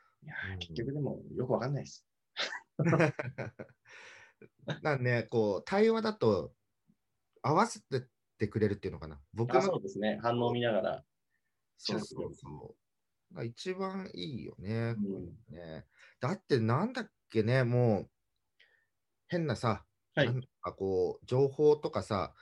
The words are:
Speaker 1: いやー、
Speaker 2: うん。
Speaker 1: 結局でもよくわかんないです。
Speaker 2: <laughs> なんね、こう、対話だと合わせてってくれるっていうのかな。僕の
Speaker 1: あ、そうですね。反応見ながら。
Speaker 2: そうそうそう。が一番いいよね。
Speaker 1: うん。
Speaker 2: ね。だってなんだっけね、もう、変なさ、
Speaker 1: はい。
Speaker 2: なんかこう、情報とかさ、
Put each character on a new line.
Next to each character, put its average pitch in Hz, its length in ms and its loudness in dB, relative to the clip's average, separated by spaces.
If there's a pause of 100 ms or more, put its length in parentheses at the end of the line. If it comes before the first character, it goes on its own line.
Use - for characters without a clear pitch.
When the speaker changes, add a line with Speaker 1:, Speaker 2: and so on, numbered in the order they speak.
(240)
Speaker 1:
い - 40 -18
や 151 60 -14 (160)
ー、 95 40 -8
Speaker 2:
う - 20 -8
ん。 92 40 -10
Speaker 1:
結 82 140 -12
局 131 200 -4
で 147 60 -6
も 123 220 -4 (140)
よ 120 100 -4
く - 60 -4
わ 107 80 2
か 117 100 -2
ん 147 40 -2
な 120 80 -4
い - 20 -12
で - 60 -14
す。 - 160 -20 (720)
Speaker 2:
<laughs> 147 880 0 (1160)
な 151 140 2
ん 127 80 -2
ね、 120 260 2
こ 107 280 2
う、 - 80 -6
対 208 240 6
話 226 120 2
だ 220 120 0
と 101 400 2 (880)
合 135 120 2
わ 208 140 6
せ 214 140 -12
て - 160 -4
っ 127 40 0 (360)
て 107 100 0
く 107 120 -4
れ 104 100 4
る 101 60 0
っ - 20 -6
て - 100 -8
い 76 40 -4
う - 20 -10
の 80 60 -12
か 78 80 -12
な。 73 120 -14 (140)
僕 120 200 0
の - 60 6
Speaker 1:
あ、 - 20 6
そ 190 160 2
う 110 40 -4
で 98 80 -8
す 98 100 -6
ね。 104 220 0
反 120 180 2
応 120 120 2
見 120 100 0
な 120 100 2
が 101 100 2
ら。 - 220 -4 (760)
Speaker 2:
そ - 180 -4
う - 40 -2
そ - 260 -8
う - 80 -10
そ 69 420 -16 (560)
う。 175 40 -20
が 147 80 -6
一 120 300 -8
番 190 400 -6
い 160 280 -8
い - 40 -10
よ - 140 -12
ね。 113 380 -4
Speaker 1:
う 95 560 -8
ん。 - 20 -14
Speaker 2:
ね。 80 300 -12 (340)
だ 127 120 -2
っ 196 60 -2
て - 220 2
な 120 260 2
ん 254 80 -6
だ 240 100 -8
っ - 80 -14 (180)
け 110 140 2
ね、 127 200 4
も 120 380 4
う、 - 80 -14 (1160)
変 170 200 0
な 113 80 0
さ、 110 300 0 (300)
Speaker 1:
は 147 80 4
い。 123 40 6
Speaker 2:
な 120 60 0
ん 127 80 -2 (200)
か 87 120 -6
こ 92 480 0
う、 - 40 -20
情 131 220 4
報 147 280 6
と 151 160 -2
か 98 120 -2
さ、 95 380 -2